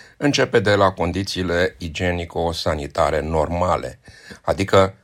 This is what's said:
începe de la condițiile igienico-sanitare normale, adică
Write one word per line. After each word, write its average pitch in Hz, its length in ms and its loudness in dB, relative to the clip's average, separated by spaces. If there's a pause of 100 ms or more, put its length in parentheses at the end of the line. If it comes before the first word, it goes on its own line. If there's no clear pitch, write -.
(160)
începe 135 440 0
de 101 140 2
la 98 180 4
condițiile 87 840 -2
igienico-sanitare 82 1400 -2
normale, 78 800 -2 (420)
adică 98 600 2